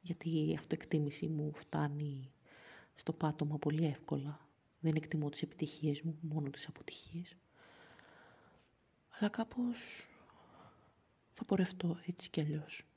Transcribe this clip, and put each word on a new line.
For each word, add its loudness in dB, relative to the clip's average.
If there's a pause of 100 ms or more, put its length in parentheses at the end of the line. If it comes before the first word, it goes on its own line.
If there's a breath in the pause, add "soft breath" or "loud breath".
γιατί 2
η 4
αυτοεκτίμηση 0
μου 0
φτάνει -2 (640 loud breath)
στο -2
πάτωμα 2
πολύ 4
εύκολα. -2 (320)
Δεν 4
εκτιμώ 0
τις -2
επιτυχίες 0
μου, -2
μόνο -2
τις -8
αποτυχίες. -10 (1700 loud breath)
Αλλά 0
κάπως -2 (1200 loud breath)
θα -8
πορευτώ 4
έτσι -4
κι 0
αλλιώς. -2 (100)